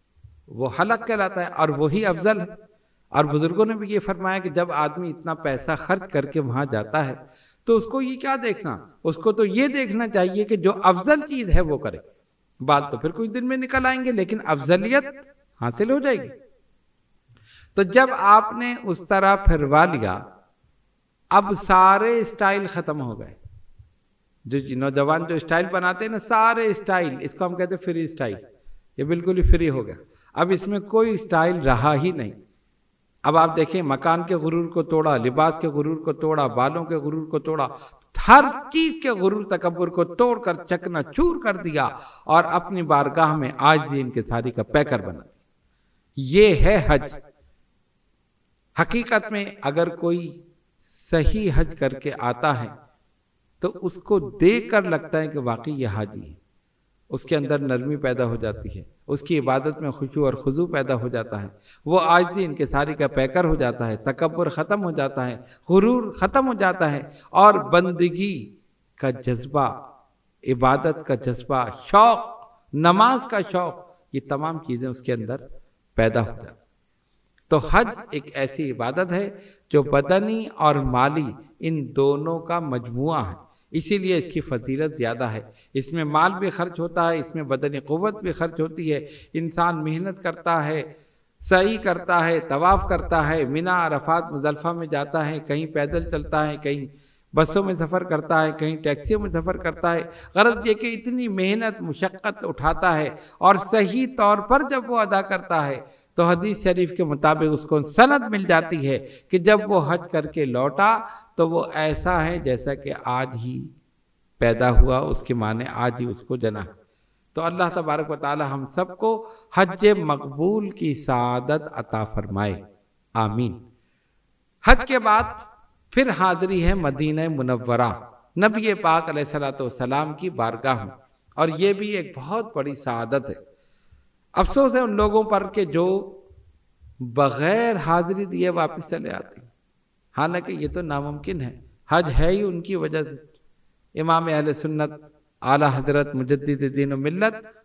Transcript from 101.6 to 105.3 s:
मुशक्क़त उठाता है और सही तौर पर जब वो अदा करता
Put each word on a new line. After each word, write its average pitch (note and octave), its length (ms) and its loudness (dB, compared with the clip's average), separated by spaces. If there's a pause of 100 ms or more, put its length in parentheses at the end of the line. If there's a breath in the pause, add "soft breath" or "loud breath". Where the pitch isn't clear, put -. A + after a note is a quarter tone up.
मुशक्क़त F#3+ 640 -6
उठाता E3+ 460 0
है D3+ 240 -2 (240 loud breath)
और F#3 260 8
सही A3 400 0 (100)
तौर G#3 260 4
पर C4 280 2
जब B3+ 180 -4
वो A#3+ 100 -2
अदा G3+ 260 2
करता F3+ 380 -2